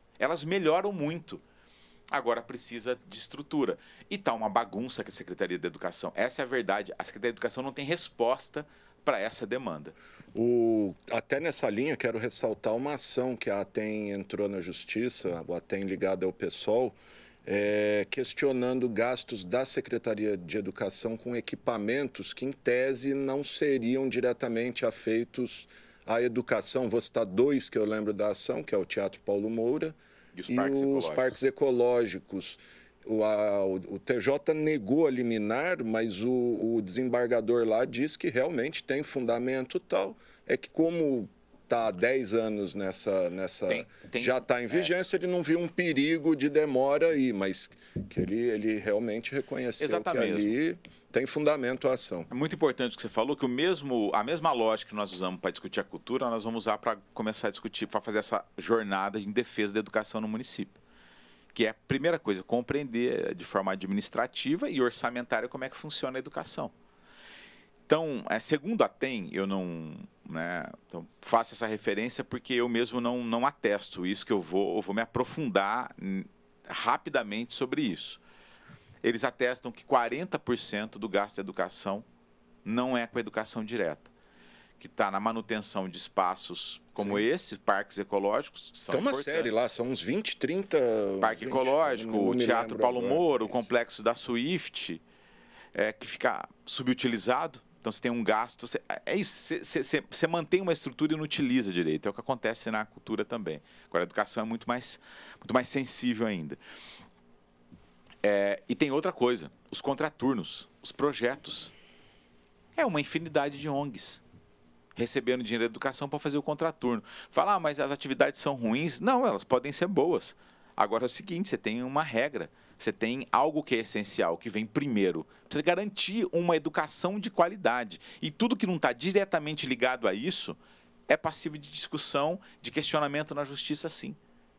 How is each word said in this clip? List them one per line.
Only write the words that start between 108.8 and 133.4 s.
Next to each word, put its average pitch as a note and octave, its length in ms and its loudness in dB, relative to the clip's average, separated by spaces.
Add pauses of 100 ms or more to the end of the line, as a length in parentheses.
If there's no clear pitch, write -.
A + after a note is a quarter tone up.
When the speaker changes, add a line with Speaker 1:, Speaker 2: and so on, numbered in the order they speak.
Speaker 1:
outra C3+ 220 0
coisa: A2+ 360 0 (220)
os - 100 -2
contraturnos, C3+ 880 -2 (140)
os - 80 -2
projetos. - 840 -2 (1040)
É E4 80 2
uma E3 160 0
infinidade D3 600 -2
de D3+ 80 -6
ongs C#3 520 -4 (760)
recebendo B2 480 0
dinheiro A2+ 180 0
da A#2 80 4
educação C3+ 380 -4
pra D3 100 -4
fazer C#3+ 180 -2
o C#3+ 60 0
contraturno. D3 580 -2 (300)
Fala, F#3 240 4
"Ah, F3+ 60 2
mas D3 180 0
as C#3 140 0
atividades C#3 480 2
são C#3 160 0
ruins." B2 420 0
Não, B3+ 260 2
elas G#2+ 200 0
podem C3 260 2
ser F3 160 0
boas. E3 480 0 (420)
Agora A2 280 4
é - 20 2
o - 20 2
seguinte: F3 400 -2
você D3+ 80 -2
tem A#2 280 -2
uma C#3 180 0
regra, A#2+ 480 -2 (260)
você - 160 -2
tem A#2+ 400 -2
algo D3 300 0
que C3 140 -2
é - 20 4
essencial, G#2 580 -2
que - 140 -10
vem G#2+ 160 -4
primeiro. G#2 600 0 (220)
Precisa D3 140 -2
garantir G3 680 0
uma F3 260 2
educação D#3+ 640 -2
de G3+ 120 -6
qualidade. B2 720 0 (200)
E D#3 100 -4
tudo A3+ 260 2
que G3 100 0
não F3+ 120 2
tá C3+ 140 4
diretamente E3 760 2
ligado B2+ 400 2
a F#2+ 80 4
isso A#2+ 420 -2 (520)
é D3+ 80 6
passível D#3 420 -2
de C#3+ 120 -18
discussão, D3+ 680 0 (220)
de - 100 -10
questionamento D3 640 0
na C#3+ 100 -4